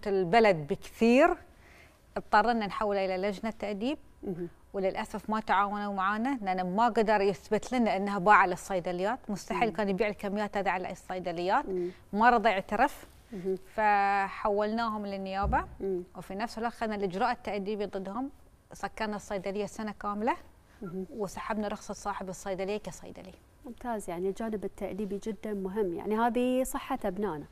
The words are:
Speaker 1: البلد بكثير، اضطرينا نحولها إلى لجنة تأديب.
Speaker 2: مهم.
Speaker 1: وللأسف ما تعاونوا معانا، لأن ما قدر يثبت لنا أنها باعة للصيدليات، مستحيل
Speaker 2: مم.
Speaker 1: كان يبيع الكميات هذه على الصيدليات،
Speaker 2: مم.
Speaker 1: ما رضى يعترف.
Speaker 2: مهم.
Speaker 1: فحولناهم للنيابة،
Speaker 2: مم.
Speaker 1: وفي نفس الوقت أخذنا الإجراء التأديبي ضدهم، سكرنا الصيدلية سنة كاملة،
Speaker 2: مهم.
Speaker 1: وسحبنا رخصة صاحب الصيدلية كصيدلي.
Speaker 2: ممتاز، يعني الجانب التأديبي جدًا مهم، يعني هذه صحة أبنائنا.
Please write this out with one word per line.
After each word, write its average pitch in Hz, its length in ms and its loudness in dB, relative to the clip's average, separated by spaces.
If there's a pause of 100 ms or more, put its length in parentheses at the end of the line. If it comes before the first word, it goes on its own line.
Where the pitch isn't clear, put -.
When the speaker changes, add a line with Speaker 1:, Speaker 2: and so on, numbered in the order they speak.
Speaker 1:
البلد 190 600 6
بكثير، 262 720 6 (800)
اضطرينا 214 500 4
نحولها 202 380 0
إلى 190 120 0
لجنة 202 420 -2
تأديب. 214 380 -4 (260)
Speaker 2:
مهم. 175 260 -4 (240)
Speaker 1:
وللأسف 202 560 -4
ما 214 100 0
تعاونوا 202 540 0
معانا، 214 480 0
لأن 185 340 -2
ما 233 120 4
قدر 214 340 4
يثبت 196 520 0
لنا 220 240 4
أنها 202 200 0
باعة 196 300 8
للصيدليات، 180 720 -2 (100)
مستحيل 220 400 0
Speaker 2:
مم. 170 60 -6
Speaker 1:
كان 208 140 0
يبيع 196 180 2
الكميات 208 500 -4
هذه 196 120 0
على 180 220 -2
الصيدليات، 180 800 -2
Speaker 2:
مم. 180 200 -2 (240)
Speaker 1:
ما 220 160 8
رضى 233 200 6
يعترف. 208 580 0 (260)
Speaker 2:
مهم. 190 220 -2 (200)
Speaker 1:
فحولناهم 208 1300 2
للنيابة، 196 580 -2 (160)
Speaker 2:
مم. 185 240 -2 (140)
Speaker 1:
وفي 185 180 -10
نفس 226 220 -6
الوقت 226 160 -4
أخذنا 220 220 -4
الإجراء 202 360 0
التأديبي 208 540 -4
ضدهم، 196 440 -6 (440)
سكرنا 214 420 -6
الصيدلية 196 500 -4
سنة 214 340 -8
كاملة، 208 360 -2 (460)
Speaker 2:
مهم. 190 240 -8 (120)
Speaker 1:
وسحبنا 208 500 -4
رخصة 208 260 -8
صاحب 196 360 -8
الصيدلية 190 480 -4
كصيدلي. 180 560 -12 (320)
Speaker 2:
ممتاز، 233 440 -8
يعني 180 200 -2
الجانب 214 360 -4
التأديبي 196 580 -6
جدًا 214 300 -6
مهم، 190 400 -2
يعني 214 240 -2
هذه 247 460 2
صحة 262 420 -4
أبنائنا. 185 460 -4